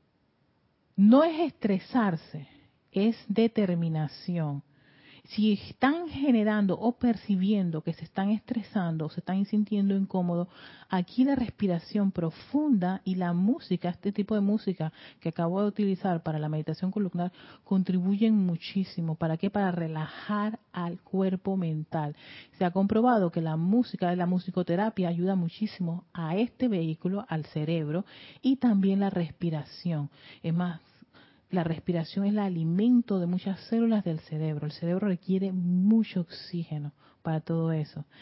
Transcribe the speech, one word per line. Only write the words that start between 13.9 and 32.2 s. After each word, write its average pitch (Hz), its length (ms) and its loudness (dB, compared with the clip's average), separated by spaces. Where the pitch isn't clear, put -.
tipo 202 240 -2
de 208 60 2
música 196 500 0
que 165 80 -2
acabo 175 320 -2
de 208 80 2
utilizar 196 540 0
para 156 160 -4
la 151 100 -4
meditación 156 420 -4
columnar, 180 400 -2
contribuyen 190 720 2
muchísimo. 175 800 -2
¿Para 160 220 -2
qué? - 120 -2
Para 196 220 0
relajar 170 880 -4
al 170 260 -6
cuerpo 190 560 -2
mental. 156 600 -4
Se 190 80 0
ha 175 60 0
comprobado 202 600 4
que 170 100 -2
la 160 140 -2
música, 180 600 0
la 180 80 0
musicoterapia 180 840 0
ayuda 175 280 0
muchísimo 175 680 -4
a 165 220 -4
este 240 320 -2
vehículo, 180 640 -2
al 156 160 -4
cerebro, 156 580 -2
y 262 160 2
también 196 420 4
la 196 100 2
respiración. 160 1000 -4
Es 165 100 -2
más, 175 280 -2
la 180 100 2
respiración 165 600 -2